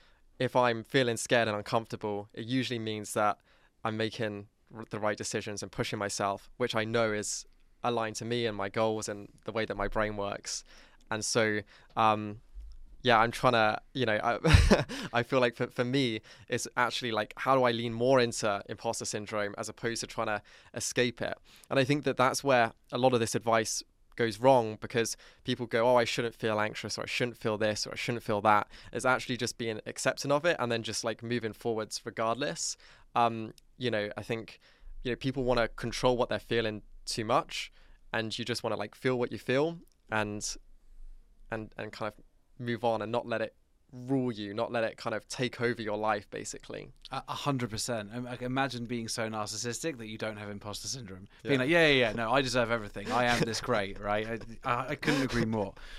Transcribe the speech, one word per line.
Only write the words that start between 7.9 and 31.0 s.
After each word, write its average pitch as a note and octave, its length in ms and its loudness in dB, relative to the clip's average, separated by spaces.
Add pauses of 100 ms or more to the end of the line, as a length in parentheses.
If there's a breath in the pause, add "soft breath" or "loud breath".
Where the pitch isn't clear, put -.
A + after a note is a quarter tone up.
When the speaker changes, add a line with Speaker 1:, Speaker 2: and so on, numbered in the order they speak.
Speaker 1:
to - 80 -8
me A#2 220 0
and G#2+ 100 -2
my G2 120 -2
goals A2 400 0
and G2+ 200 -8 (160)
the G#2+ 80 -8
way A2 120 0
that G2+ 120 -4
my G2+ 100 0
brain G#2+ 300 0
works. - 480 -6 (460 loud breath)
And G#2+ 140 -4
so, G#2+ 360 2 (360 loud breath)
um, G#2+ 440 2 (640)
yeah, A#2+ 160 6
I'm A2+ 120 6
trying B2 220 2
to, A2 280 4 (140)
you C3 100 0
know, G#2+ 180 2
I, C#3+ 640 6 (160)
<laughs> F#3+ 120 -8
I A#2+ 100 2
feel C3 180 2
like A#2+ 140 4
for, B2 140 -2
for B2 160 -2
me, B2 360 0 (280 loud breath)
it's B2 180 -2 (100)
actually, A#2+ 360 0
like, G#2+ 240 -2
how C3 180 2
do C3 80 6
I B2 80 6
lean A#2 220 -2
more B2 280 4
into A2 480 0
imposter A2+ 360 -4
syndrome G#2 540 -4
as G#2+ 100 -6
opposed A2+ 320 -4
to - 80 -8
trying A2+ 180 -4
to G#2 160 -2 (320 loud breath)
escape - 480 -2
it? - 160 -6 (320 loud breath)
And C3 80 2
I C3+ 60 6
think C#3+ 200 2
that C3+ 120 0
that's B2+ 260 4
where B2 300 4 (180)
a C3+ 80 -4
lot B2+ 160 6
of A#2 60 6
this A2+ 160 0
advice A2+ 460 2 (340)
goes A2+ 240 -2
wrong, A#2 400 6
because A2+ 340 0 (300 loud breath)
people B2 220 -2
go, A#2 240 2
"Oh, B2 60 8
I A#2+ 80 6
shouldn't A#2 300 -2
feel A2 240 0
anxious," G#2+ 400 -4
or, A2 40 -6
"I A2+ 40 -8
shouldn't B2 300 -2
feel G#2+ 220 -2
this," G#2+ 280 0
or, - 60 -10
"I - 40 -10
shouldn't A#2+ 280 -4
feel G#2+ 160 0
that." G#2 260 6 (260 loud breath)
It's B2 120 -4
actually B2+ 320 2
just A2+ 220 -4
being A2 280 -4
accepting C3+ 460 -2
of D3 140 2
it E3+ 120 2
and A#2+ 140 0
then A2+ 100 0
just, A2 220 -6